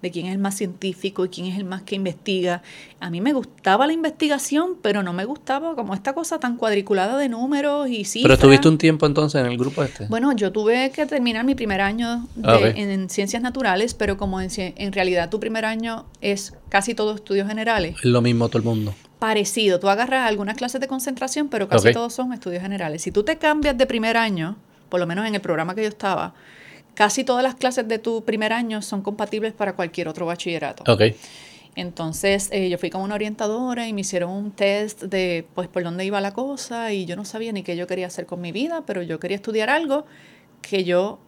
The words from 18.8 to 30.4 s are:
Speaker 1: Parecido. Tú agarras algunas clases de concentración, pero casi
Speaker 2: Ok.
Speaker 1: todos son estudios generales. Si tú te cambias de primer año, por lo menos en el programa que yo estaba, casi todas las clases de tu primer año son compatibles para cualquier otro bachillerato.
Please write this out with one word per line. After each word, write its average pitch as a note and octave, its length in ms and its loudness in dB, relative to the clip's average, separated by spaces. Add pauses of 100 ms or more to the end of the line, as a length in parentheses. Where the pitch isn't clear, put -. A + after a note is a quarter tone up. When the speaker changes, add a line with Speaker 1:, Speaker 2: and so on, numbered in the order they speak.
Speaker 1:
Parecido. G#3 600 2
Tú G3 100 2
agarras B3 380 2
algunas G#3 280 -2
clases B3 240 -6
de C4+ 80 -2
concentración, C4+ 600 -4
pero G3 180 0
casi A2 200 6
Speaker 2:
Ok. A#2+ 80 8
Speaker 1:
todos A#3 180 -4
son B3+ 200 -4
estudios F3+ 280 -6
generales. F#3 400 -6
Si F#3 100 -6
tú G#3 120 2
te D#4 160 0
cambias D4+ 360 2
de B3+ 120 4
primer A3+ 280 0
año, G3+ 420 0 (320)
por F3+ 100 0
lo F3 80 0
menos F#3 180 -2
en A3 80 -2
el G3+ 80 -2
programa E3+ 320 -2
que G#3+ 80 -4
yo A3 80 0
estaba, F#3 460 -2 (580)
casi G#3+ 300 4
todas B3 180 2
las B3+ 140 0
clases B3 320 -2
de A3 100 0
tu A3+ 280 -4
primer A3 280 0
año A3 300 -4
son G3+ 180 -6
compatibles G#3+ 520 -4
para G3+ 200 -2
cualquier F3 340 -4
otro E3 200 -6
bachillerato. E3 560 -6 (100)